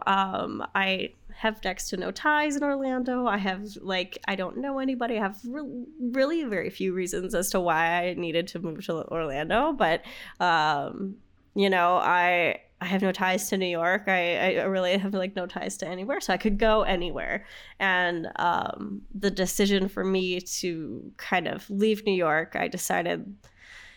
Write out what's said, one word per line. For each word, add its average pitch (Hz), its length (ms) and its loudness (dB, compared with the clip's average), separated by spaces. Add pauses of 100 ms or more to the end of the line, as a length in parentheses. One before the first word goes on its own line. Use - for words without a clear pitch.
Um, 190 680 0
I 190 400 0 (220)
have 220 280 -4
next 185 260 -6
to 202 80 -6
no 180 120 -4
ties 302 460 0
in 294 80 -2
Orlando. 254 640 0
I 202 100 0
have, 196 260 -2 (180)
like, 185 360 -2 (100)
I 196 80 0
don't 185 220 -4
know 269 220 -4
anybody. 247 380 -2
I - 20 0
have 196 260 -2
re-, 247 400 -8 (140)
really 269 460 2
very 202 260 -2
few 185 220 -2
reasons 180 420 -4
as 180 160 0
to 196 80 2
why 170 480 4
I 180 80 -2
needed 170 320 0
to 170 120 -10
move 160 260 -8
to 160 240 -2
Orlando. 165 640 0
But, 170 320 2 (340)
um, 165 800 2 (360)
you 202 160 4
know, 180 280 6
I, 175 640 4 (200)
I 180 40 -6
have 190 180 2
no 190 80 4
ties 185 380 0
to 196 80 0
New 185 100 0
York. 175 400 2
I, 175 500 2
I 113 60 2
really 185 340 2
have, 196 160 -2
like, 190 220 -2
no 180 100 -4
ties - 320 -6
to 180 100 -8
anywhere. 190 320 -4
So - 140 0
I 180 40 0
could 202 200 2
go 220 240 6
anywhere. - 640 -2 (340)
And, 180 580 2
um, 202 640 -2 (120)
the 202 160 0
decision 190 580 2
for 190 160 -4
me 185 360 2
to 160 800 -6
kind 180 300 0
of - 220 -6
leave 208 360 2
New 196 100 2
York, 160 420 2
I - 120 0
decided, 180 640 -2 (600)